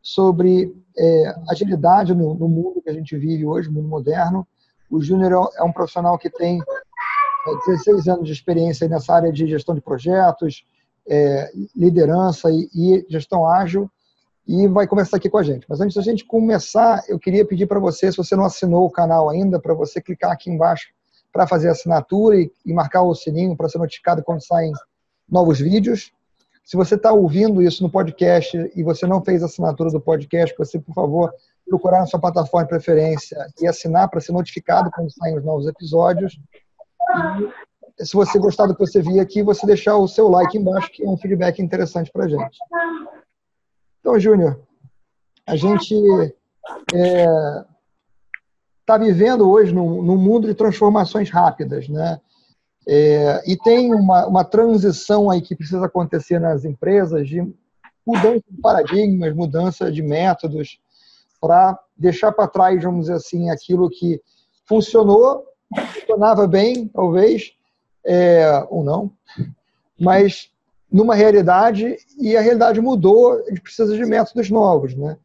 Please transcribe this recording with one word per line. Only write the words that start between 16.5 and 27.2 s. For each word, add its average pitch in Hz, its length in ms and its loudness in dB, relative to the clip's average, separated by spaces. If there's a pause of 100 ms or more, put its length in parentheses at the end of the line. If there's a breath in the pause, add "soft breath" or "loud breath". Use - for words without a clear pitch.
eu 190 100 -4
queria 202 280 0
pedir 196 200 -2
pra 202 140 -2
você, 190 320 -2
se - 60 -8
você 185 180 -4
não 190 80 2
assinou 180 420 0
o 175 60 -4
canal 165 380 0
ainda, 180 280 -2
pra 160 160 -2
você 160 280 -4
clicar 175 300 -6
aqui 175 200 -8
embaixo 165 360 -2 (440)
pra 180 140 2
fazer 170 240 0
a 160 40 2
assinatura 190 640 2
e, 170 140 0 (140)
e 165 80 -4
marcar 170 300 0
o 175 100 0
sininho 165 420 -4
pra 160 140 -6
ser - 80 -10
notificado 170 460 -4
quando 165 200 -6
saem 165 280 -2 (580)
novos 170 300 2
vídeos. 202 520 -2 (520)
Se - 120 -14
você 190 220 2
tá 220 160 2
ouvindo 196 480 2